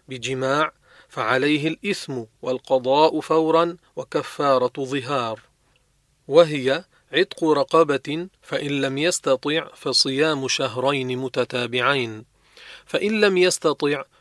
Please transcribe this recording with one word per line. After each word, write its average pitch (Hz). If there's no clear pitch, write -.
بجماع، 131
فعليه 139
الإثم 151
والقضاء 135
فورا 160
وكفارة 135
ظهار، 127
وهي 151
عتق 165
رقبة، 151
فإن 143
لم 135
يستطع 151
فصيام 135
شهرين 127
متتابعين، 123
فإن 214
لم 196
يستطع 151